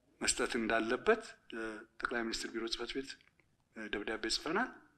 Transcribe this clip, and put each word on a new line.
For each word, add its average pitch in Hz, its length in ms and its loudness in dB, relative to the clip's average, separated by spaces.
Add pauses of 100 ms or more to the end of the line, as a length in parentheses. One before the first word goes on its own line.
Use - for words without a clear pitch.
(200)
መስጠት 117 340 2
እንዳለበት 117 680 4 (280)
ለጠቅላይ 113 720 -4
ሚኒስትር 113 280 -2
ቢሮ 110 160 -2
ጽሕፈት 120 280 -4
ቤት፣ 135 160 -4 (640)
እ፣ 107 120 -8
ደብዳቤ 107 420 -4
ጽፈናል። 190 400 0 (280)